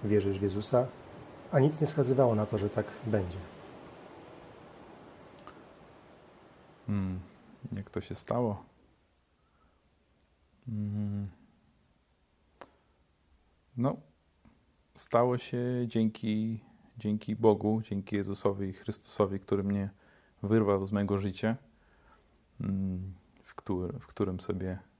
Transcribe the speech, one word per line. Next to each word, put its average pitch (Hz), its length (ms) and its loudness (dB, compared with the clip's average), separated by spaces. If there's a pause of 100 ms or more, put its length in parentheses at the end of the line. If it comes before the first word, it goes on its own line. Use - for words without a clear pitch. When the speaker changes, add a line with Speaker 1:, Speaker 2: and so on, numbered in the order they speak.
Speaker 1:
wierzysz 98 340 4
w 98 40 0
Jezusa, 107 440 2 (640)
a 147 80 4
nic 147 220 6
nie 151 60 4
wskazywało 127 480 4
na 107 120 2
to, 107 120 0
że 101 120 2
tak 107 160 -2 (200)
będzie. 92 320 0 (3500)
Speaker 2:
Hmm, 95 340 0 (520)
jak 101 180 -8
to - 100 -4
się 101 140 -8
stało? 113 500 -2 (2000)
Hmm. 104 640 -4 (2500)
No, 127 200 0 (1000)
stało 123 440 4
się 123 240 -4 (240)
dzięki, 110 760 0 (380)
dzięki 107 380 -2
Bogu, 107 480 6
dzięki 98 320 -4
Jezusowi 98 560 -4
Chrystusowi, - 680 -2
który 98 240 -2
mnie 98 260 0 (520)
wyrwał 101 440 4
z 98 60 -4
mojego 101 260 2
życia, 104 380 0 (1040)
mm, 95 540 -4 (280)
w - 120 -20
któr-, 90 460 -4
w - 60 -18
którym 92 340 -2
sobie 95 380 -4 (220)